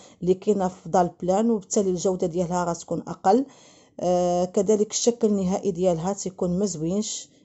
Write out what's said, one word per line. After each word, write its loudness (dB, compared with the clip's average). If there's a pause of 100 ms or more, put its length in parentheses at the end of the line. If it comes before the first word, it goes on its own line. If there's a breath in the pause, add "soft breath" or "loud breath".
(220 loud breath)
اللي 2
كاينه 0
في -10
دار 2 (100)
بلان، 2
وبالتالي 0
الجوده 0
ديالها -2
غتكون -4
اقل. 2 (540 loud breath)
آه، 2
كذلك 0
الشكل 0
النهائي 0
ديالها 0
تيكون -4
ما 0
زوينش، -4 (160 soft breath)